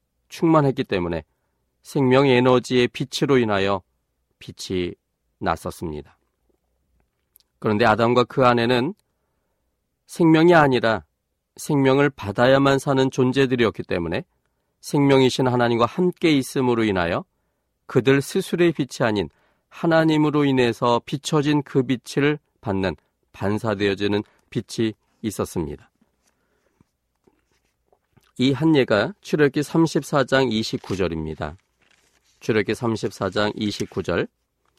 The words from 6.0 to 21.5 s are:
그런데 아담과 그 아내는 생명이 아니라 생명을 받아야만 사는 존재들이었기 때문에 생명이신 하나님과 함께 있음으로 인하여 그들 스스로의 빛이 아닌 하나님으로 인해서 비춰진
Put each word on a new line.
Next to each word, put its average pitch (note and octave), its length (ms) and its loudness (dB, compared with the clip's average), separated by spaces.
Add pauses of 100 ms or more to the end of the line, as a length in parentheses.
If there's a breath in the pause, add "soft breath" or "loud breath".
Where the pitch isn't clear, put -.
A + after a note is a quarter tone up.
그런데 A2 260 0
아담과 A#2 380 2
그 B2+ 240 0
아내는 A#2+ 480 0 (1120)
생명이 E3 480 4
아니라 A2+ 500 2 (520)
생명을 C#3 520 2
받아야만 C3+ 720 2
사는 C3+ 320 0
존재들이었기 B2+ 720 0
때문에 F2 400 -4 (560)
생명이신 C3+ 680 2
하나님과 A#2+ 380 0
함께 F3 460 -2
있음으로 B2 540 0
인하여 F#2+ 400 -2 (640)
그들 C3+ 340 2
스스로의 F3 500 -2
빛이 C#3+ 340 -4
아닌 G2+ 240 -2 (380)
하나님으로 D3+ 800 2
인해서 A#2+ 600 0
비춰진 D3 560 -2